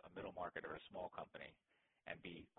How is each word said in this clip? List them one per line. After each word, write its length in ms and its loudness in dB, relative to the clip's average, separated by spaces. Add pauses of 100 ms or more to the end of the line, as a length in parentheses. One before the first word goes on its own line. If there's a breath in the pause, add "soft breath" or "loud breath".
a 80 -8
middle 240 0
market 320 2
or 80 2
a 60 -2 (100)
small 240 4
company 320 -2 (560 soft breath)
and 160 0
be 240 -2 (140)